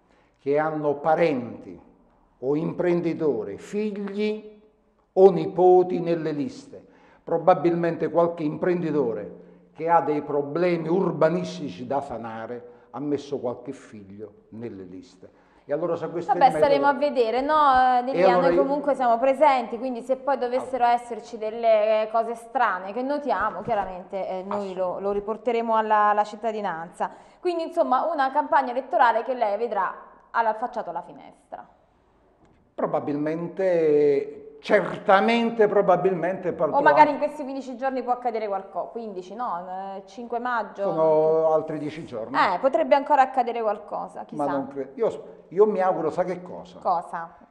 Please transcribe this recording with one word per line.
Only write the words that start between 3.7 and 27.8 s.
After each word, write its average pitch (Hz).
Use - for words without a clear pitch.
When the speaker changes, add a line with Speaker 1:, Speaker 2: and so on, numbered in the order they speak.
Speaker 1:
o 190
nipoti 180
nelle 165
liste. 127
Probabilmente 170
qualche 170
imprenditore 147
che 160
ha 165
dei 147
problemi 156
urbanistici 160
da 135
sanare 113
ha 120
messo 143
qualche 123
figlio 101
nelle 104
liste. 90
E 139
allora 165
se 156
questo 170
è -
il 175
Speaker 2:
Vabbè, 254
Speaker 1:
metodo 285
Speaker 2:
staremo 277
a 285
vedere, 254
no, 269
eh, 247
Delia, 190
Speaker 1:
E -
allora -
Speaker 2:
noi 339
Speaker 1:
io 285
Speaker 2:
comunque 277
siamo 240
presenti, 262
quindi 240
se 262
poi 262
dovessero 247
Speaker 1:
Allora 240
Speaker 2:
esserci 214
delle, 220
eh, 220
cose 226
strane 202
che 240
notiamo, 233
chiaramente, 190
eh, 185
noi 196
lo, 185
Speaker 1:
Assolutamente. 180
Speaker 2:
lo 196
riporteremo 220
alla, 214
alla 208
cittadinanza. 202
Quindi, 339
insomma, 277